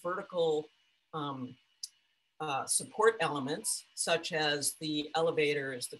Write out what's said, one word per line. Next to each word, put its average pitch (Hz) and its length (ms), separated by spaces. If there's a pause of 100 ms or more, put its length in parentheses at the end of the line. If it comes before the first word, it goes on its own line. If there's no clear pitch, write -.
vertical, 170 640 (480)
um, 135 400 (840)
uh, 139 280
support 220 540
elements, 147 640 (100)
such 165 360
as 147 480
the 151 360
elevators, 147 720
the - 120